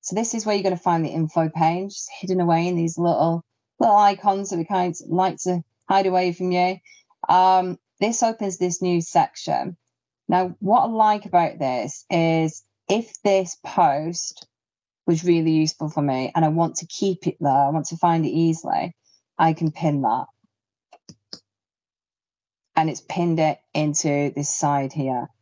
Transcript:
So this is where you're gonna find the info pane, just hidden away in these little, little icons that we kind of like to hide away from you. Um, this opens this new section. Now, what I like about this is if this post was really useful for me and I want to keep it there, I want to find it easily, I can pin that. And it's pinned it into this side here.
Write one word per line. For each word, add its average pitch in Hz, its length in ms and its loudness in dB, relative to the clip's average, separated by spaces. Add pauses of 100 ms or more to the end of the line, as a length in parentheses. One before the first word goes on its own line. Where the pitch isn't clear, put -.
So - 140 -8
this 226 160 -4
is 214 140 -6
where 214 80 0
you're 196 100 -2
gonna 190 140 0
find 170 260 0
the 143 60 -4
info 160 400 0
pane, 170 400 -2
just - 280 -14
hidden 185 220 -2
away 170 260 2
in 180 80 -2
these 165 220 -2
little, 165 480 0 (340)
little 220 180 4
icons 202 520 2
that 196 80 -4
we 165 80 -2
kind 180 300 -2
of - 120 -14
like 175 360 0
to 180 200 -2 (240)
hide 196 200 2
away 185 260 2
from 180 180 -4
you. 180 280 0 (500)
Um, 185 500 4 (220)
this 226 220 0
opens 226 340 -2
this 180 240 -2
new 175 220 2
section. - 760 -2 (500)
Now, 180 340 0
what 214 200 2
I - 60 2
like 214 400 0
about 170 320 0
this 127 500 -4
is 165 560 0 (240)
if 220 240 -2 (100)
this 190 400 2
post 160 840 -2 (600)
was 165 160 2
really 165 280 2
useful 156 400 0
for 156 100 -4
me 131 340 -2
and 165 120 2
I - 20 2
want 170 280 0
to 165 100 -8
keep - 400 -4
it - 120 -4
there, 139 140 0
I 139 160 2
want 156 200 -4
to 165 100 -10
find 165 260 2
it 139 60 -2
easily, 165 680 -2 (420)
I 160 140 4
can 156 180 -2
pin 147 320 -2
that. 123 240 -2 (2500)
And 160 140 2
it's 131 140 -8
pinned 170 360 -2
it 156 200 0 (160)
into 147 600 0
this 143 140 -4
side 139 440 -2
here. 131 360 -4 (140)